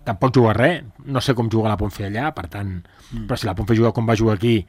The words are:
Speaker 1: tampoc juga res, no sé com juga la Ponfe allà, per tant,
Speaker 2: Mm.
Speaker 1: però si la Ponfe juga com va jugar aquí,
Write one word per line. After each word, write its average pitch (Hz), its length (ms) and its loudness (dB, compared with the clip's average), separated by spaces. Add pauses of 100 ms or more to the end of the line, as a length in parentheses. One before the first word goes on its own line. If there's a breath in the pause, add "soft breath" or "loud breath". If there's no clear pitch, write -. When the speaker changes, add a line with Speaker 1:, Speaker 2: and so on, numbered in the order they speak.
Speaker 1:
tampoc 131 320 0
juga 113 180 6
res, 143 300 2 (220)
no 135 160 -4
sé 131 140 0
com 117 140 0
juga 110 200 0
la 107 80 0
Ponfe 101 300 -4
allà, 123 280 -4
per - 140 -10
tant, 98 340 -8 (300 soft breath)
Speaker 2:
Mm. 113 160 -10
Speaker 1:
però 120 100 -2
si - 80 -6
la 95 80 -4
Ponfe 110 220 0
juga 113 160 4
com 117 160 -2
va 113 80 2
jugar 110 180 2
aquí, 110 340 2